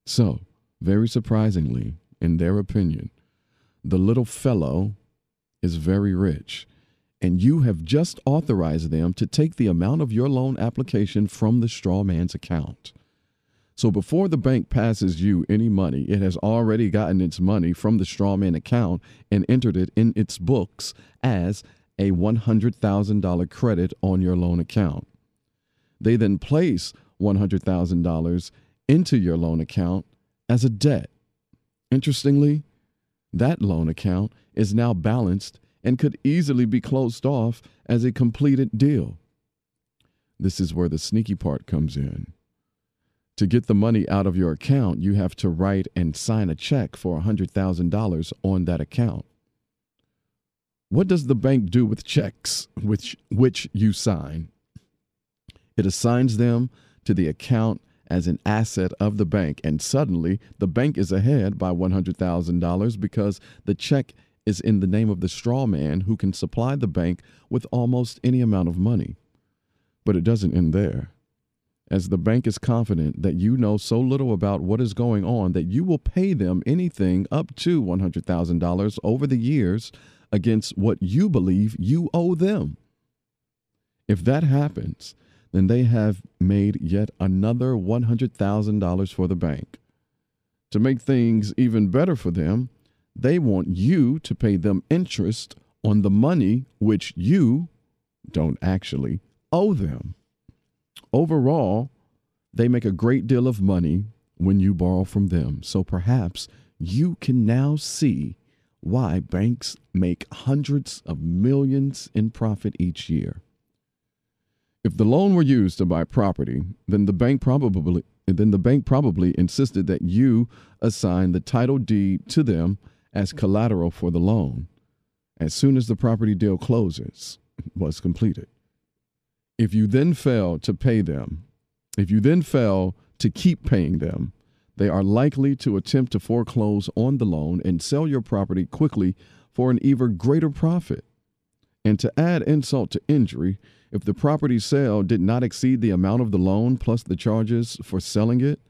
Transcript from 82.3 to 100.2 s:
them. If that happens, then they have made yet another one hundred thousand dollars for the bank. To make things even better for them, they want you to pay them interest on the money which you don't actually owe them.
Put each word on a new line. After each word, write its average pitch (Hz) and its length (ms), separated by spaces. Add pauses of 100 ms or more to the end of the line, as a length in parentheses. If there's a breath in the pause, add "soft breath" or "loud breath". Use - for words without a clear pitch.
them. 165 440 (1300)
If 95 160
that 139 200
happens, - 720 (380 soft breath)
then 95 160
they 120 160
have 107 380 (180)
made 101 420
yet 98 380
another 113 580
one 107 260
hundred 117 300
thousand 104 460
dollars 92 320
for 92 160
the 90 80
bank. 80 420 (920)
To 107 80
make 127 220
things 117 540
even 113 340
better 151 260
for 92 160
them, 90 380 (460)
they 143 220
want 98 400
you 139 420
to - 160
pay 101 220
them 95 320
interest 113 640 (280)
on 107 180
the 98 80
money 123 560 (140)
which 104 360
you 139 540 (600)
don't 78 320
actually 82 600 (300)
owe 190 240
them. 82 400 (1000)